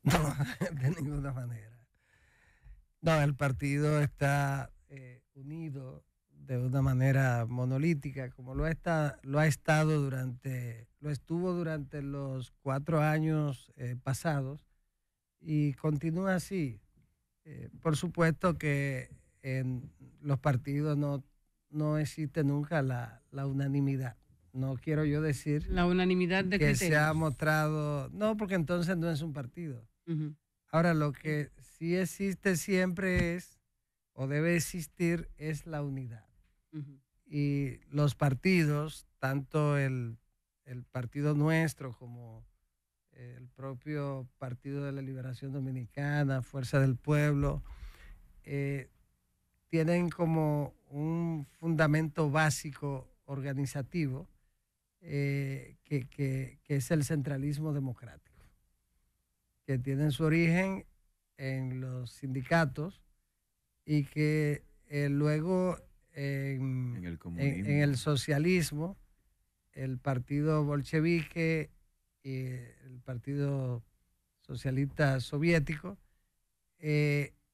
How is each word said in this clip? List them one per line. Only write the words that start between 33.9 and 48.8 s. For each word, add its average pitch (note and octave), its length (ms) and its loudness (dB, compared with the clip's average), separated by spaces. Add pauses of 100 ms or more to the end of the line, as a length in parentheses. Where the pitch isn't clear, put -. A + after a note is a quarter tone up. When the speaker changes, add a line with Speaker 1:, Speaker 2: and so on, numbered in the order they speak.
Speaker 1:
o C3 120 -4
debe D#3 300 2
existir, E3+ 800 -2
es D3+ 300 -6
la D#3 160 -4
unidad. C3 420 -8 (480)
Speaker 2:
Ujú. C#3+ 280 -12 (260)
Speaker 1:
Y C#3+ 540 -2 (100)
los C#3+ 240 4
partidos, D3+ 920 2 (120)
tanto C#3+ 600 2
el, B2+ 400 -2 (460)
el B2 200 -12
partido C#3+ 500 -2
nuestro D3+ 640 2
como A#2+ 480 -16 (680)
el B2 360 -18
propio C3+ 800 -6 (100)
Partido C#3 460 -8
de C#3 80 -4
la C#3 100 -6
Liberación C3 500 -8
Dominicana, C3+ 920 0
Fuerza C3+ 380 0
del C3 160 4
Pueblo, D3 640 2 (800)
eh, C#3 460 -4 (800)